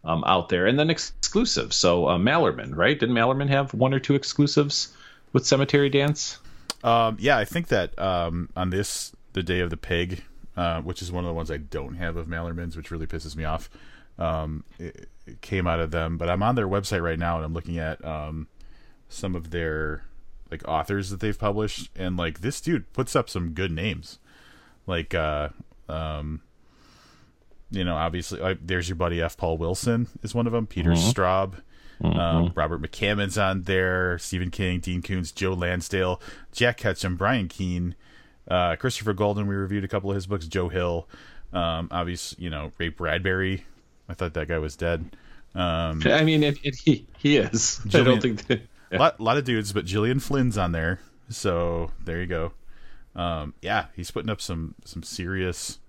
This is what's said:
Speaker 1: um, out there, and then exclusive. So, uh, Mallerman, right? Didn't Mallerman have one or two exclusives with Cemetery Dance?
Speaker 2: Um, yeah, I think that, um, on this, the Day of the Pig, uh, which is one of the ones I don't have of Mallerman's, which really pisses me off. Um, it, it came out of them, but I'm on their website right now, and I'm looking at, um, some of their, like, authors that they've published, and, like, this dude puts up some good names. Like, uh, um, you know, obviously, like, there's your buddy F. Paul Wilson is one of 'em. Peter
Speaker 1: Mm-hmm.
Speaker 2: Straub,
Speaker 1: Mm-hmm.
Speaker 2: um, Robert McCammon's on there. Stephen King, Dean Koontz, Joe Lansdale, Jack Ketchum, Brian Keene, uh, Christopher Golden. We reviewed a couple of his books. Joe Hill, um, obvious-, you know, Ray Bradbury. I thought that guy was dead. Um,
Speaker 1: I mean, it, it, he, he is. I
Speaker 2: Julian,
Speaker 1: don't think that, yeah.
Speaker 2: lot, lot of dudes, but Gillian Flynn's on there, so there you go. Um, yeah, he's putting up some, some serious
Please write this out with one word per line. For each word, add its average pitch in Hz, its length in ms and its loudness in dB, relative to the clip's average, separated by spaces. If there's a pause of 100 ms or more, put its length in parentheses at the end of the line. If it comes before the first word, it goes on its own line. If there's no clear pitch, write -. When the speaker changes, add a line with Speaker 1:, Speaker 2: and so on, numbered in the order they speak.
Speaker 1:
um, 80 200 2
out 92 220 4
there, 90 180 4
and 127 140 6
then 156 100 4
exclusive. - 840 0
So, 87 340 4
uh, 87 100 6
Mallerman, 131 560 4
right? 127 240 4
Didn't 120 180 2
Mallerman 131 340 2
have 139 240 2
one 131 200 4
or 135 60 2
two 139 160 2
exclusives - 800 2 (380)
with 127 120 4
Cemetery 139 440 4
Dance? 143 480 0 (480)
Speaker 2:
Um, 117 340 4
yeah, 127 180 4
I 107 60 2
think 170 240 -2
that, 95 320 2
um, 87 560 0
on 92 140 0
this, - 440 -4 (200)
the 92 100 0
Day 87 160 0
of 87 100 2
the 80 80 -4
Pig, 90 460 -2 (320)
uh, 85 260 0
which 87 200 -6
is 87 100 -8
one 90 120 -2
of 87 40 -4
the 82 60 -4
ones 80 160 -4
I 78 80 -4
don't 71 380 -8
have 85 200 -4
of 82 120 -6
Mallerman's, 82 500 -6
which 78 140 -12
really 80 160 -4
pisses 78 280 -6
me 80 80 -4
off. 78 260 -4 (500)
Um, 80 440 -2 (140)
it, - 320 -14 (160)
it - 160 -18
came 92 240 -2
out 82 140 2
of 82 100 0
them, 82 300 -2
but 85 100 0
I'm 92 140 2
on 120 100 4
their 113 140 2
website 98 340 0
right 82 160 0
now, 85 200 0
and 78 80 -4
I'm 80 80 -6
looking 85 260 -4
at, 78 260 -6
um, 78 420 -6 (640)
some 92 240 -4
of 82 160 -6
their, 78 540 -2 (480)
like, 78 160 -10
authors 92 420 0
that 98 120 -6
they've 107 180 0
published, 104 560 -2
and, 90 220 -2
like, 85 240 -2
this 123 200 -4
dude - 320 -2
puts - 220 -2
up 131 140 2
some 87 240 -4
good 87 180 -2
names. 82 480 -4 (680)
Like, 87 300 -2
uh, 76 340 0 (400)
um, 78 520 -6 (1300)
you 95 120 -2
know, 87 120 0
obviously, 85 440 -2
like, 92 280 0
there's 90 220 0
your 92 80 -2
buddy 85 240 0
F. 82 160 -2
Paul 82 200 0
Wilson 113 500 0 (140)
is 107 140 -6
one 117 100 2
of 113 80 0
'em. 113 140 0
Peter 85 240 2
Speaker 1:
Mm-hmm. 85 180 6
Speaker 2:
Straub, 95 440 4 (480)
Speaker 1:
Mm-hmm. 82 180 2
Speaker 2:
um, 85 340 4
Robert 78 280 0
McCammon's 101 560 0
on 95 260 2
there. 92 560 2
Stephen 90 320 -4
King, 90 280 0
Dean 90 220 -2
Koontz, 92 300 -4
Joe 95 220 -2
Lansdale, 90 640 0 (320)
Jack 120 260 2
Ketchum, 92 380 -2
Brian 98 320 0
Keene, 90 480 -2 (520)
uh, 87 280 2
Christopher 107 380 -2
Golden. 104 340 0
We 98 80 -2
reviewed 98 300 -2
a - 20 -6
couple 98 240 -2
of 98 40 0
his 92 120 -4
books. 95 200 -4
Joe 90 220 0
Hill, 87 380 -2 (460)
um, 82 380 -2
obvious-, 87 460 -4
you 87 120 -6
know, 76 280 -6
Ray 85 120 -2
Bradbury. 92 760 0 (440)
I 87 60 -6
thought 85 180 -4
that 78 160 -4
guy 82 80 0
was 78 180 -4
dead. 85 400 -2 (400)
Um, 82 500 0
Speaker 1:
I 151 200 6
mean, 156 180 4
it, 143 200 2
it, 139 120 -4
he, 135 300 2 (120)
he 147 200 4
is. - 480 2
I 101 40 -2
Speaker 2:
Julian, 131 200 8
Speaker 1:
don't 117 120 6
think 113 260 -2
that, 117 140 2 (300)
yeah. 92 80 0
Speaker 2:
lot, 151 220 4
lot 113 160 4
of 139 80 0
dudes, 110 260 0
but 98 140 0
Gillian 107 340 2
Flynn's 127 380 2
on 87 160 2
there, 82 260 0 (300)
so 85 600 0 (120)
there 85 160 -4
you 90 80 -4
go. 85 240 -2 (640)
Um, 82 460 -4
yeah, 101 240 -2 (100)
he's 87 160 -10
putting - 180 -4
up 104 120 -4
some, 82 420 -6
some - 200 -14
serious 90 840 -4